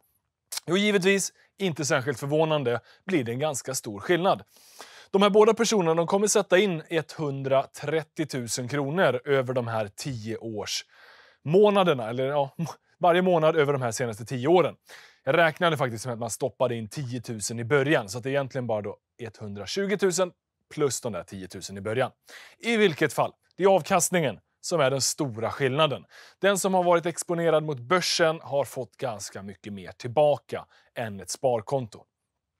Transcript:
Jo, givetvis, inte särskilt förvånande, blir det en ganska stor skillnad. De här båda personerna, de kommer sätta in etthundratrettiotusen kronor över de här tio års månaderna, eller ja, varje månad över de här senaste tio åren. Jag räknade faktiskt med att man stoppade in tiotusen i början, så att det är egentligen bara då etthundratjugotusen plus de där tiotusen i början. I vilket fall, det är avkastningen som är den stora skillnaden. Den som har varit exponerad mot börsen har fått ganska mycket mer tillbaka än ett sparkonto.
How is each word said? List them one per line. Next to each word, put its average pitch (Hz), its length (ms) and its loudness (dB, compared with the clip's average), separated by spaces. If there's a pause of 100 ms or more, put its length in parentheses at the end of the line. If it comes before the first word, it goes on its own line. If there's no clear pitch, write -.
(680)
Jo, 170 100 0
givetvis, 196 560 2 (260)
inte 170 260 -4
särskilt 131 360 0
förvånande, 147 600 0 (260)
blir 160 180 0
det 117 80 -4
en 123 60 -6
ganska 143 360 -4
stor 104 260 -8
skillnad. 170 420 0 (680)
De 196 120 4
här 202 80 6
båda 214 240 6
personerna, 190 400 2
de 165 120 2
kommer 196 200 2
sätta 196 320 4
in 180 300 2
etthundratrettiotusen 139 1800 -2
kronor 143 560 0
över 131 300 0
de 120 140 -2
här 110 280 -4
tio 113 400 -8
års 107 480 -8 (600)
månaderna, 175 640 4
eller 127 160 -4
ja, 139 260 -2 (480)
varje 175 240 4
månad 165 340 4
över 143 160 4
de 131 100 -2
här 120 80 -2
senaste 117 340 -6
tio 127 240 -4
åren. 160 260 4 (500)
Jag 139 120 2
räknade 165 400 2
faktiskt 123 300 -4
med 123 60 -6
att 110 60 -8
man 117 120 -6
stoppade 120 440 -2
in 113 140 -8
tiotusen 120 680 -8
i 120 60 -6
början, 135 440 2
så 123 100 -10
att 110 60 -12
det 135 60 -4
är - 20 -2
egentligen 135 340 -4
bara 107 160 -2
då 104 140 -8 (220)
etthundratjugotusen 175 1120 -2 (420)
plus 147 260 0
de 117 120 -8
där 85 100 -8
tiotusen 95 560 -14
i - 20 -10
början. 113 300 -2 (480)
I 226 180 0
vilket 165 360 2
fall, 127 200 -2 (240)
det 165 60 -4
är 196 60 6
avkastningen 170 720 2 (220)
som 170 200 -2
är 131 100 4
den 135 100 -2
stora 113 500 -2
skillnaden. 135 540 0 (340)
Den 196 200 2
som 190 160 0
har 180 80 4
varit 170 240 4
exponerad 165 580 0
mot 151 140 -6
börsen 160 640 0
har 131 220 -2
fått - 320 -10
ganska 107 460 -10
mycket 101 300 -14
mer 95 200 -14
tillbaka 127 720 0 (300)
än 107 260 -8
ett 90 100 -16
sparkonto. 123 720 -4 (560)